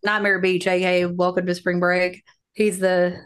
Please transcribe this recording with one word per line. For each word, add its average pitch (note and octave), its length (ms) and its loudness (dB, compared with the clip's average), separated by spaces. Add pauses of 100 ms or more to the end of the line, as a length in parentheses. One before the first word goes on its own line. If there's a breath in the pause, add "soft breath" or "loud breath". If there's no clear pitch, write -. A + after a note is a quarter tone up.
Nightmare G3+ 360 0
Beach, F#3 260 0
A F#3 120 2
K F3+ 240 2
A F3 60 0
Welcome F3+ 380 -2
to F3+ 80 0
Spring F3 260 -2
Break. F3+ 420 0 (300 soft breath)
He's G#3 260 0
the F3+ 480 2